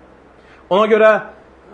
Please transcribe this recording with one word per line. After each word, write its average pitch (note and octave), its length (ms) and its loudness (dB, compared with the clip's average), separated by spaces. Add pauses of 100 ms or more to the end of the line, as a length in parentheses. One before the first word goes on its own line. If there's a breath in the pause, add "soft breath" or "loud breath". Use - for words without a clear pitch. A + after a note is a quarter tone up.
(720 soft breath)
Ona G#3 200 0
görə, A3 200 2 (640)